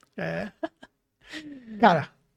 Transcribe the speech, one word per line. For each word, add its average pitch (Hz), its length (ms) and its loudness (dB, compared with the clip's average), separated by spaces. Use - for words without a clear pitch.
É. 170 360 -6
Cara, 180 300 6